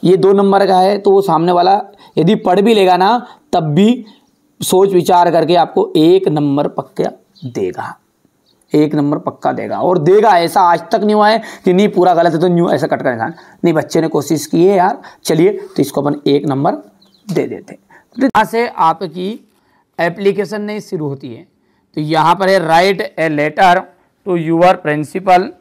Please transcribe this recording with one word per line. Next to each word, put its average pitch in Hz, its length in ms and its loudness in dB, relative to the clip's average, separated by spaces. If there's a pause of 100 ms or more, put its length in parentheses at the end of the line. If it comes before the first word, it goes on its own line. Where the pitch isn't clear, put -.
ये 180 120 4
दो 190 160 4
नंबर 196 340 2
का 185 140 2
है, 202 180 2
तो 202 120 0
वो 196 120 4
सामने 170 300 0
वाला 185 280 2 (380)
यदि 170 160 2
पढ़ 185 260 0
भी 220 140 4
लेगा 185 220 2
ना, 214 300 0 (260)
तब 160 220 -2
भी 208 300 2 (560)
सोच 190 320 2
विचार 175 380 2
करके 165 240 0
आपको 175 420 0
एक 180 320 4
नंबर 147 400 -2
पक्का - 420 -8 (340)
देगा, 117 540 -8 (720)
एक 151 220 2
नंबर 147 240 -2
पक्का - 340 -6
देगा। 107 280 -6
और 180 180 0
देगा, 196 400 4
ऐसा 170 240 0
आज 175 180 2 (100)
तक 220 140 0
नहीं 208 100 2
हुआ 208 140 4
है 220 140 0 (220)
कि 185 80 2
नहीं 196 160 4
पूरा 180 260 2
गलत 170 180 2
है 156 80 -2
तो 180 80 2
न्यू 170 220 2
ऐसा 147 160 -2
कट 143 160 -4
कर 131 100 -2
इंसान, 117 220 -6 (300)
नहीं, 170 100 2
बच्चे 160 260 -2
ने 160 80 -2
कोशिश 151 380 -4
की 170 200 0
है 196 100 2
यार, 185 240 0 (240)
चलिए 170 280 2
तो - 300 -6
इसको 139 200 -4
अपन 147 240 -4
एक 143 200 0
नंबर 143 280 -2 (520)
दे 156 200 -4
देते 107 280 -14
हैं। - 60 -20 (360)
तो 240 60 -4
यहाँ 220 220 0
से 233 240 -4
आपकी 165 640 -4 (680)
एप्लीकेशन 196 640 -4
नहीं 208 180 -8
शुरू 160 260 -8
होती 135 280 -12
है, 143 120 -20 (500)
तो 156 40 -6
यहाँ 156 340 2
पर 190 140 -2
है 196 120 4
write 170 420 2 (160)
a 160 120 -2
letter 151 460 0 (500)
to 180 160 -2
your 165 400 2
principal 180 680 0 (120)